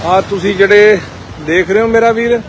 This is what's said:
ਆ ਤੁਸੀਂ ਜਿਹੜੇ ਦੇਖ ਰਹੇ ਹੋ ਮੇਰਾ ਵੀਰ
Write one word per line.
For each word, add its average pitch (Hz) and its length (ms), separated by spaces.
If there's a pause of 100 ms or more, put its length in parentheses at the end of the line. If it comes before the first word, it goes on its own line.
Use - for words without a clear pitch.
ਆ 180 160
ਤੁਸੀਂ 196 340
ਜਿਹੜੇ 208 440 (420)
ਦੇਖ 165 300
ਰਹੇ 202 120
ਹੋ 226 40
ਮੇਰਾ 226 260
ਵੀਰ 233 360